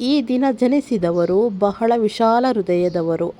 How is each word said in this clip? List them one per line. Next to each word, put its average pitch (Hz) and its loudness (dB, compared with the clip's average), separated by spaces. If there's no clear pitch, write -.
ಈ 277 0
ದಿನ 254 0
ಜನಿಸಿದವರು 202 0
ಬಹಳ 202 0
ವಿಶಾಲ 226 0
ಹೃದಯದವರು 175 -2